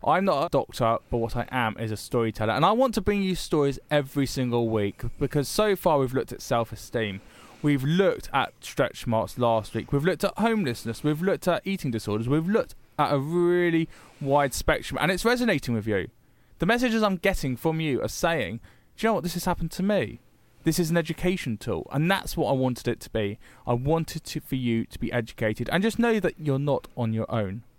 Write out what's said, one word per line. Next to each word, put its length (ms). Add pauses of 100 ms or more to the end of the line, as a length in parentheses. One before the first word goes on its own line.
I'm 200
not 220
a 20
doctor, 500 (120)
but 80
what 180
I 160
am 260
is 140
a 40
storyteller, 560
and 120
I 80
want 220
to 60
bring 220
you 140
stories 420 (100)
every 380
single 420
week 340 (180)
because 260
so 300
far 240
we've 120
looked 200
at 100
self-esteem, 800 (420)
we've 220
looked 480
at 260
stretch 480
marks 320
last 380
week, 160
we've 120
looked 200
at 120
homelessness, 680
we've 180
looked 240
at 180
eating 280
disorders, 360
we've 200
looked 260 (240)
at 160
a 60
really 680 (320)
wide 320
spectrum, 480
and 120
it's 120
resonating 480
with 140
you. 220 (500)
The 80
messages 380
I'm 140
getting 380
from 240
you 220
are 60
saying, 500 (380)
"Do 100
you 40
know 40
what? 80
This 120
has 100
happened 260
to 140
me." 340 (460)
This 140
is 100
an 80
education 640
tool, 340
and 180
that's 280
what 100
I 40
wanted 360
it 120
to 100
be. 280 (280)
I 80
wanted 500
to, 160
for 140
you 320
to 120
be 140
educated 580
and 120
just 160
know 220
that 200
you're 180
not 380
on 160
your 180
own. 340 (140)